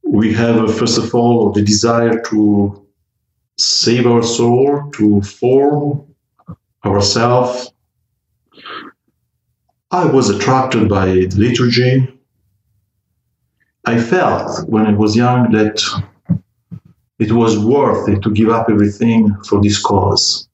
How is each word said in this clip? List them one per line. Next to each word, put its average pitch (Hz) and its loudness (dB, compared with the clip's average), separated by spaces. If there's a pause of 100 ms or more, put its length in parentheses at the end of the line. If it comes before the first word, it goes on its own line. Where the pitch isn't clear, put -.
we 107 0
have, 117 2
uh, 110 2
first 110 -2
of - -4
all, 117 2
the 104 0
desire 113 0
to 104 0 (720)
save 120 0
our 117 2
soul, 131 0
to 104 2
form 143 0 (800)
ourselves. 117 0 (2250)
I 180 0
was 131 2
attracted 127 0
by 95 0
the 92 0
liturgy. 123 2 (1800)
I 117 0
felt - -2
when 107 0
I 104 2
was 107 2
young 123 2
that 107 0 (1400)
it 107 -2
was 110 2
worth 117 0
it 98 -2
to 110 -2
give 107 2
up 113 0
everything 104 2
for 101 0
this 101 0
cause. - -2